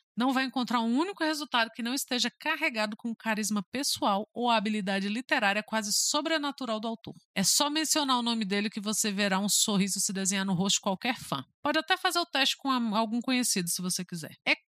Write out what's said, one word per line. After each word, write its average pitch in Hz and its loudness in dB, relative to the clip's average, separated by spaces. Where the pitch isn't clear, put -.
não 254 2
vai 262 0
encontrar 247 -2
um 226 0
único 349 0
resultado 285 0
que - -10
não 233 -2
esteja 247 -2
carregado 262 -2
com 233 -8
o 226 -6
carisma 208 -2
pessoal 220 0
ou 240 0
a 233 6
habilidade 202 -2
literária 214 0
quase 214 -2
sobrenatural 285 -2
do 220 -6
autor. - -10
É 196 0
só 285 4
mencionar 294 2
o - -2
nome 233 0
dele 202 0
que 226 -10
você 208 -2
verá 190 2
um 202 2
sorriso 196 2
se 196 -2
desenhar 190 0
no 196 0
rosto 190 2
de - 0
qualquer 208 -2
fã. - -6
Pode 294 2
até 349 2
fazer 349 0
o 339 0
teste 269 0
com 277 -4
a-, 233 0
algum 226 0
conhecido, 233 0
se - -4
você 180 -4
quiser. 160 -10
É - 2